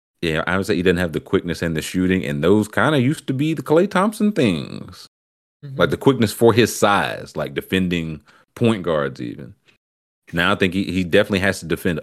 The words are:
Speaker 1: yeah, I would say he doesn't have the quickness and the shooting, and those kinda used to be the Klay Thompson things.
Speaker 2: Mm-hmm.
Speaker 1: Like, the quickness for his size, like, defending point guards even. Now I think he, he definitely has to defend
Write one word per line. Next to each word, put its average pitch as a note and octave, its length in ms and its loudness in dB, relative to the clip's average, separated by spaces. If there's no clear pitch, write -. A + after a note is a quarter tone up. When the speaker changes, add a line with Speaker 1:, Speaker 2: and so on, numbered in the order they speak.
Speaker 1:
yeah, D#2+ 260 -2
I F2+ 120 0
would G2 80 -4
say G2+ 100 0
he F2+ 60 0
doesn't F2 160 4
have F2 160 -2
the - 60 -4
quickness F2 420 -2
and E2 120 -2
the D2+ 60 -2
shooting, F#2 420 0
and D2 220 -4
those G#2 240 4
kinda C3+ 320 0
used C3+ 280 -2
to C#3 40 -2
be D3+ 220 -2
the C#3+ 80 -8
Klay E3+ 280 2
Thompson G#3 420 0
things. F#2 720 -4
Speaker 2:
Mm-hmm. C3+ 140 -14
Speaker 1:
Like, F3 100 4
the C#3+ 80 -4
quickness A#2 380 2
for A#2 180 6
his G#2+ 240 4
size, D#2+ 580 0
like, D2 200 -6
defending E2+ 680 -2
point A2 280 0
guards C#2+ 400 -2
even. A#1+ 320 -12
Now F2+ 180 2
I - 20 0
think F#2 200 0
he, F#2+ 100 -2
he F#2 200 -2
definitely G2 360 2
has G2 200 0
to E2 60 -12
defend E2+ 360 -2